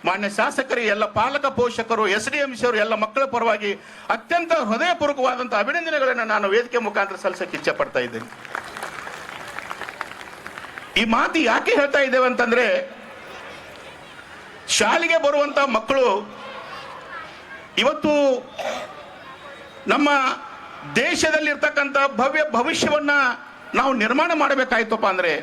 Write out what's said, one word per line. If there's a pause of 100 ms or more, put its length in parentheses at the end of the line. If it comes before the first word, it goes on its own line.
ಮಾನ್ಯ
ಶಾಸಕರಿಗೆ,
ಎಲ್ಲ
ಪಾಲಕ
ಪೋಷಕರು,
ಎಸ್
ಡಿ
ಎಂ
ಸಿ
ಅವರು,
ಎಲ್ಲ
ಮಕ್ಕಳ
ಪರವಾಗಿ (340)
ಅತ್ಯಂತ
ಹೃದಯಪೂರ್ವಕವಾದಂಥ
ಅಭಿನಂದನೆಗಳನ್ನು
ನಾನು
ವೇದಿಕೆ
ಮುಖಾಂತರ
ಸಲ್ಲಿಸಕ್ಕೆ
ಇಚ್ಛೆ
ಪಡ್ತಾ
ಇದ್ದೇನೆ. (2500)
ಈ
ಮಾತು
ಯಾಕೆ
ಹೇಳ್ತಾ
ಇದ್ದೇವೆ
ಅಂತಂದ್ರೆ, (1700)
ಶಾಲೆಗೆ
ಬರುವಂತ
ಮಕ್ಕಳು (1300)
ಇವತ್ತು (1800)
ನಮ್ಮ (880)
ದೇಶದಲ್ಲಿರ್ತಕ್ಕಂಥ (100)
ಭವ್ಯ
ಭವಿಷ್ಯವನ್ನ (640)
ನಾವು
ನಿರ್ಮಾಣ
ಮಾಡಬೇಕಾಯ್ತಪ್ಪ
ಅಂದ್ರೆ